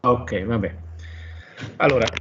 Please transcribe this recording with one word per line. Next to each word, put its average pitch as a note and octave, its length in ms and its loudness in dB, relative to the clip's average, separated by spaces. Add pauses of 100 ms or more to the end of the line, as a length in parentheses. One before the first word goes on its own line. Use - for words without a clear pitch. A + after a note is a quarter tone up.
Ok, A#2 420 2
va A2+ 120 2
bene. F#2+ 240 -4 (920)
Allora, C3 280 6 (160)